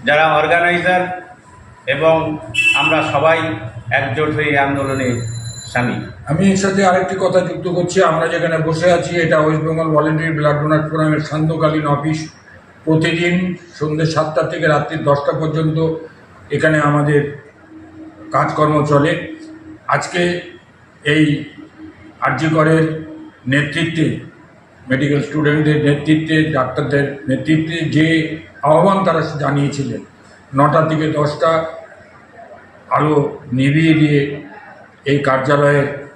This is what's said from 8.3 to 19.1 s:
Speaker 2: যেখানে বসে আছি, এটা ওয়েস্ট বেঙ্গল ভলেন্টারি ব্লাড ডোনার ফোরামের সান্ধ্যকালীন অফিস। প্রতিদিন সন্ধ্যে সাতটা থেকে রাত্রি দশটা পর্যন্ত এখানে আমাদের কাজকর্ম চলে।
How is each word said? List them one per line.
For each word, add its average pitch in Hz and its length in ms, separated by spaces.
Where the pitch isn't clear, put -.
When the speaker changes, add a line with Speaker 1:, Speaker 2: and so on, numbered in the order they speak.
Speaker 2:
যেখানে 165 220
বসে 165 280
আছি, 156 160
এটা 160 160
ওয়েস্ট 156 260
বেঙ্গল 160 300
ভলেন্টারি 160 420
ব্লাড 147 220
ডোনার 156 280
ফোরামের 156 400
সান্ধ্যকালীন 156 680
অফিস। 156 240
প্রতিদিন 165 480
সন্ধ্যে 151 360
সাতটা 156 280
থেকে 165 160
রাত্রি 147 280
দশটা 143 320
পর্যন্ত 156 380
এখানে 156 220
আমাদের 147 320
কাজকর্ম 151 420
চলে। 147 220